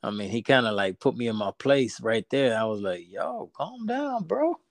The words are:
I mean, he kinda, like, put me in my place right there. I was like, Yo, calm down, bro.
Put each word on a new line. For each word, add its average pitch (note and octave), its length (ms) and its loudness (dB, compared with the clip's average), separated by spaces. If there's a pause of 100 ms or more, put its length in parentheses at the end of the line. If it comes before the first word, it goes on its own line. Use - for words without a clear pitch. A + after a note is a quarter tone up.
I A2 80 -4
mean, G#2 200 -6
he A2+ 120 -2
kinda, B2 300 6
like, G2 280 0
put C3 160 2
me A#2 120 -2
in A2 80 -2
my G2+ 220 -2
place C3+ 420 2
right A2 300 0
there. B2+ 280 2
I A2 60 2
was A2 180 -2
like, F2+ 280 -4
Yo, A3+ 460 -6
calm A3+ 300 -8
down, B3 380 -2
bro. C#4 320 0 (140)